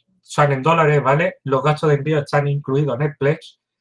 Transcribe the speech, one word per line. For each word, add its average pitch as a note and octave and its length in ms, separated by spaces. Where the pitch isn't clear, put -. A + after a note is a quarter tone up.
son D3 300
en C3 100
dólares, D3+ 400
¿vale? D3+ 420
Los C3+ 200
gastos D3+ 260
de C#3+ 60
envío C#3+ 240
están C#3+ 280
incluidos C#3+ 480
en A#2+ 80
el D3+ 140
pledge. - 420